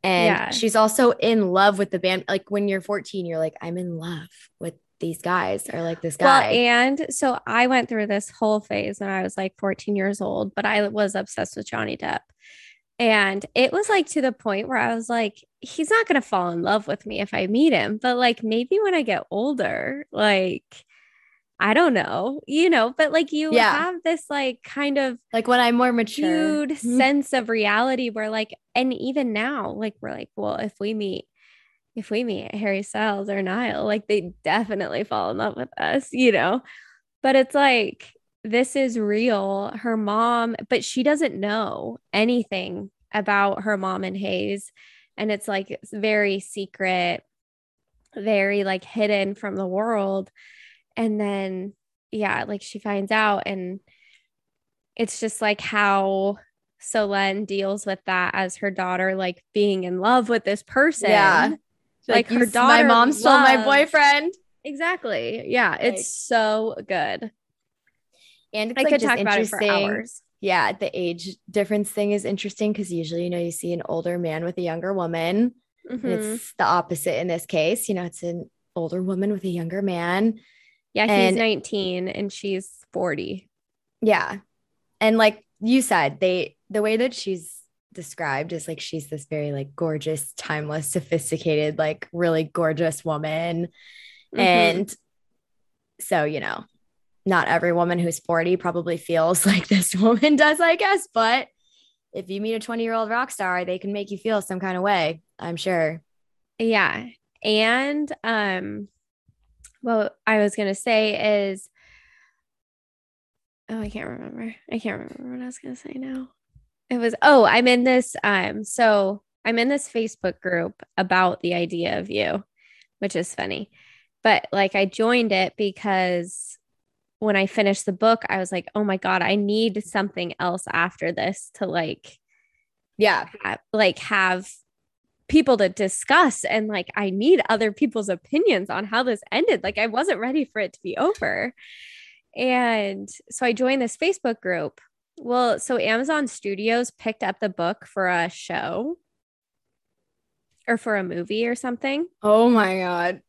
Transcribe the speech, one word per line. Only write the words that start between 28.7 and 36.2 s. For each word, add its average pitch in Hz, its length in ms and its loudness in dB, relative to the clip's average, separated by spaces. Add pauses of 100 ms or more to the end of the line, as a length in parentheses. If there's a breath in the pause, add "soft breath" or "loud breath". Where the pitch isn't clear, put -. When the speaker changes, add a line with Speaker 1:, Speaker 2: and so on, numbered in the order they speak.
Speaker 2:
and 254 180 2
even 254 400 -2
now, 226 420 -4
like, 208 280 -6
we're - 80 -10
like, - 260 -10
"Well, - 200 -4
if - 240 -8
we 214 160 -4
meet, 202 320 -6 (680 soft breath)
if 220 140 -10
we 226 140 -2
meet 214 320 -6
Harry 202 260 -2
Styles 208 480 -4
or 196 140 -2
Niall, 196 420 -2
like, 208 220 -2
they 185 260 0 (100)
definitely 190 600 -2
fall 104 260 -2
in - 80 -4
love 208 180 -2
with - 220 -8
us," 147 340 -2
you 247 200 4